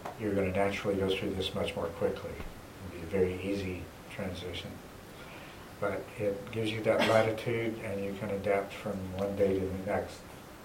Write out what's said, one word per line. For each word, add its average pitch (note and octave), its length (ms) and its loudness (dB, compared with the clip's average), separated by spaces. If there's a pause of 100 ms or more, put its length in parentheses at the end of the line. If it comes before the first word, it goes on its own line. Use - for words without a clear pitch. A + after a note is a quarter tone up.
(200)
you're G#2 140 2
gonna F#2+ 180 4
naturally G2 440 2
go F#2+ 120 4
through F#2+ 260 2
this F#2+ 200 -2
much F#2+ 200 0
more F2 120 0
quickly. F#2 440 0 (580)
It'll - 120 -10
be - 60 -8
a - 40 -8 (100)
very F2+ 220 4
easy F#2 400 0 (280)
transition. F2+ 600 -6 (1080)
But G2 240 0 (140)
it G2+ 340 0
gives A2 180 0
you G#2+ 120 -2
that A2 260 6
latitude, A2+ 760 4
and G2 200 -2
you G2 160 -2
can G#2 100 -2
adapt G2 420 2
from - 200 -4 (240)
one G2 200 2
day G2 180 6
to F#2+ 60 4
the F#2+ 300 -2
next - 280 0 (460)